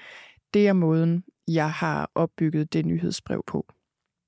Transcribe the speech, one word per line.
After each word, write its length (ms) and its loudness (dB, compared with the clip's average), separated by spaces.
Det 140 6
er 60 4
måden, 500 2
jeg 240 0
har 440 -4
opbygget 580 -2
det 120 0
nyhedsbrev 640 -4
på. 260 -6